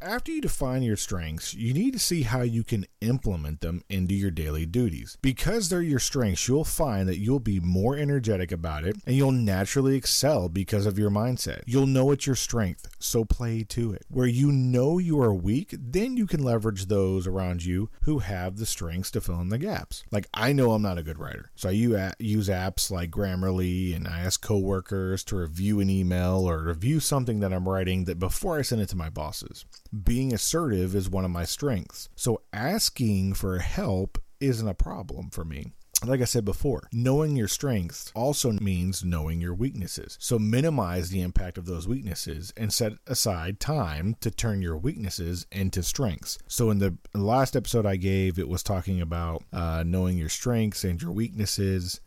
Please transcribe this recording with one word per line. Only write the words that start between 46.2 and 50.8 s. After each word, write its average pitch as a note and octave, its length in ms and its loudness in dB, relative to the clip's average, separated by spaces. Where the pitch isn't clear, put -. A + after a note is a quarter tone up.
So A2+ 240 2
in G2+ 80 2
the F#2+ 180 2
last A2+ 420 2
episode A2+ 300 2
I G2 120 2
gave, F#2+ 420 2
it C2+ 100 -2
was F2 140 -2
talking F#2 360 -2
about, E2 440 -4
uh, E2 320 -2
knowing F2+ 320 2
your D#2 100 -2
strengths A2+ 560 -2